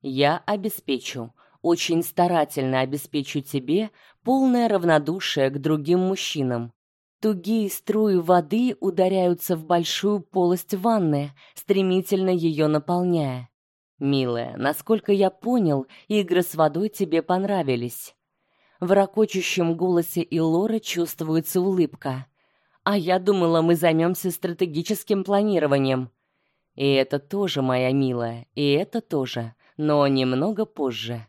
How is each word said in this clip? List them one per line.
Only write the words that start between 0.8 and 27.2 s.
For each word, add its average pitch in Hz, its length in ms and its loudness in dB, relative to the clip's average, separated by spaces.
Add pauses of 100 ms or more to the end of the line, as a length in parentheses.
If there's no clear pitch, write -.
очень 170 400 2
старательно 147 800 0
обеспечу 139 600 -4
тебе 143 500 -2 (320)
полное 247 460 2
равнодушие 160 840 2
к 139 80 -6
другим 156 420 0
мужчинам». 127 720 -4 (480)
Тугие 208 480 0
струи 208 480 0
воды 180 640 2
ударяются 180 760 0
в 160 100 -12
большую 180 540 0
полость 180 520 0
ванны, 175 640 0 (200)
стремительно 190 760 0
её 160 360 2
наполняя. 151 840 0 (480)
«Милая, 123 580 -2
насколько 180 560 -2
я 196 180 4
понял, 185 560 0 (220)
игры 185 340 2
с - 120 -6
водой 160 340 2
тебе 165 320 0
понравились». 160 960 -4 (680)
В 180 120 0
ракочущем 190 840 0
голосе 170 460 0
Илора 170 560 0
чувствуется 165 840 -2
улыбка. 156 680 -2 (560)
«А 208 140 0
я 180 220 2
думала, 180 420 2
мы 170 160 4
займёмся 170 540 2
стратегическим 175 920 -4
планированием». 147 880 0 (680)
«И 139 160 2
это 135 260 0
тоже, 175 420 -4